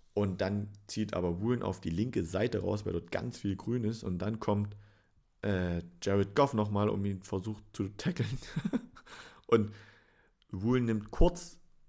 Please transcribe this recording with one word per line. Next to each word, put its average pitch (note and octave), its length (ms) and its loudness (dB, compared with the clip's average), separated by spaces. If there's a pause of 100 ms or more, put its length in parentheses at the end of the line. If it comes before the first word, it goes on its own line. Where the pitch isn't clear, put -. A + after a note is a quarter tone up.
(140)
Und G2 280 0
dann G2+ 260 0 (200)
zieht G#2+ 260 -2
aber F2+ 280 0
Woolen A#2 220 0
auf F#2+ 160 -2
die - 100 -6
linke F#2+ 360 0
Seite F#2+ 340 0
raus, G2 260 -2
weil F2+ 80 -2
dort - 180 -4
ganz F2+ 260 -4
viel G2 180 -2
grün A#2 300 -2
ist. A2 180 -2
Und F2+ 160 -2
dann A2 220 -2
kommt, G#2 340 0 (640)
äh, F2+ 400 0 (200)
Jared G2 340 2
Goff C#3 180 6
nochmal, G#2 360 2
um G2 160 0
ihn G2 160 -2
versucht G2+ 500 -4
zu G2 180 -2
tackeln. A#2+ 480 -2 (540)
<laughs> - 560 -20
Und G#2+ 260 4 (760)
Woolen A#2+ 340 2
nimmt A2 280 0
kurz, - 500 2 (260)